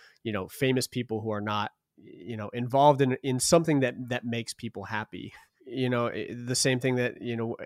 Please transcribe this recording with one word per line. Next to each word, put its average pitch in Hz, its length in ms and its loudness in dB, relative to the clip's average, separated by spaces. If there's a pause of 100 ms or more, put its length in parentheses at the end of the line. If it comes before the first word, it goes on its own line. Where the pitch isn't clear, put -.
(240)
you 113 80 -4
know, 95 160 -2
famous 131 380 0
people 120 360 -6
who 110 100 -4
are 104 100 -4
not, 104 300 -2 (260)
you 110 400 -12
know, 104 120 -8
involved 135 520 4
in, 127 220 4
in 127 160 0
something 165 400 4
that, 123 160 0 (140)
that 123 160 -4
makes 117 280 -4
people 107 300 -10
happy. 104 500 -8 (320)
You 123 240 -2
know, 120 200 2
i-, - 200 -6
the 120 260 -6
same 127 260 2
thing 131 140 2
that, 123 260 -2
you 117 160 -4
know, 113 180 -4 (100)